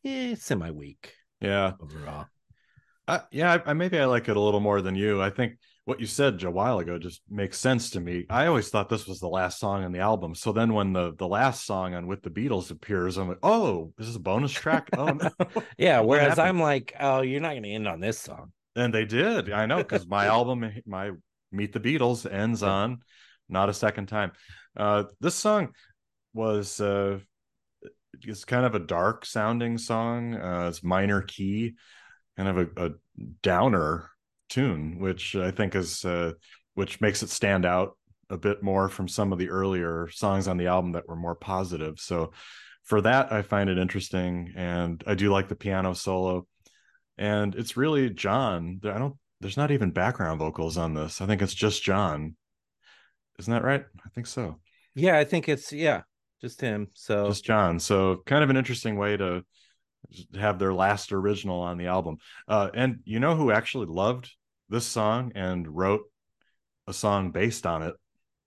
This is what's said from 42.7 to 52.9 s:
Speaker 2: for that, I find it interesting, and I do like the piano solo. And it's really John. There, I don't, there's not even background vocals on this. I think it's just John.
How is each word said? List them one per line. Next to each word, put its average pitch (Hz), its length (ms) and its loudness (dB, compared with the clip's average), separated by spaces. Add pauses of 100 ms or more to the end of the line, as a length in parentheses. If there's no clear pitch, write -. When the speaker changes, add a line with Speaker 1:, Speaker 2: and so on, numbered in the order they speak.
Speaker 2:
for 107 180 2
that, 120 300 4
I 107 100 0
find 101 280 0
it 90 80 0
interesting, 90 800 -4
and 87 500 -4
I 104 80 2
do 98 160 4
like 98 180 4
the 104 80 -4
piano 95 380 -2
solo. 92 520 -2 (720)
And 104 380 0
it's - 220 -6
really 135 340 2
John. 95 720 -2
There, 104 120 -4
I 107 40 -2
don't, 139 160 -4 (260)
there's 101 160 -6
not 143 140 0
even 117 220 2
background 87 480 0
vocals 80 380 -2
on 82 160 -2
this. 78 260 -6
I 95 60 -4
think 101 160 2
it's 95 120 0
just - 300 0
John. 85 500 0 (1040)